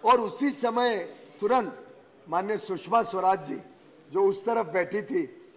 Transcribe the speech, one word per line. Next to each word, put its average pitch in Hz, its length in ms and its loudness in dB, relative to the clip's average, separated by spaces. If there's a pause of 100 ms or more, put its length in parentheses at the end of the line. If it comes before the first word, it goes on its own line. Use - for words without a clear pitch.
और 240 160 6
उसी 269 280 -2
समय 240 460 0 (440)
तुरंत 214 460 0 (440)
माननीय 190 280 -2
सुषमा 190 460 0
स्वराज 190 440 0
जी - 100 -6 (540)
जो 190 120 2
उस 196 220 2
तरफ 226 200 0
बैठी 180 360 -2
थी - 560 -6